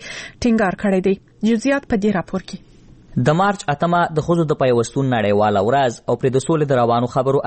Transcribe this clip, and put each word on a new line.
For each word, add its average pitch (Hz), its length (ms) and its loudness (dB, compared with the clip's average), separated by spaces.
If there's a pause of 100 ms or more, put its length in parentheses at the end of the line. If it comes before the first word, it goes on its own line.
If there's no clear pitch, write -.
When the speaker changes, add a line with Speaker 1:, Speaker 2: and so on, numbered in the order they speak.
(440)
Speaker 1:
ټینګار 214 300 2 (100)
کړی 190 240 2
دی. 196 60 2 (360)
جزئیات 269 400 0
په 240 120 2
دې 208 80 2 (100)
راپور - 260 -8
کې. - 100 -14 (680)
Speaker 2:
د 151 160 2
مارچ 196 320 -2
اتمه 175 320 0
د 156 240 -4
ښځو 170 140 2 (100)
د 143 100 -2
پیوستون 127 520 0
نړیواله 104 520 2
ورځ 131 240 2 (160)
او 123 60 0
پرې 131 200 0
د 135 120 0
سولې 151 260 0
د 123 120 2
روانو 120 340 0
خبرو 135 280 0